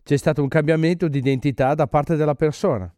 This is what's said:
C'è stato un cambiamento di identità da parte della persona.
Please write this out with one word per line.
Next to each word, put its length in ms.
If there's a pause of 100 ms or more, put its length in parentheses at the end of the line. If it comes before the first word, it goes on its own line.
C'è 140
stato 260
un 60
cambiamento 600
di 100
identità 580
da 120
parte 280
della 200
persona. 640